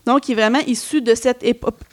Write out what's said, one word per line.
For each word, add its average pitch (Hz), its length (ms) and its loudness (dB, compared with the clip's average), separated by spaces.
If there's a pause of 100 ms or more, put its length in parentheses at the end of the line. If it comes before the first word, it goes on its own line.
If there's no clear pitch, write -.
Donc, 269 240 2
il 247 40 0
est - 20 0
vraiment 220 240 2
issu 262 420 -2
de 226 140 2
cette 247 280 -2
épo-, 233 280 -2 (220)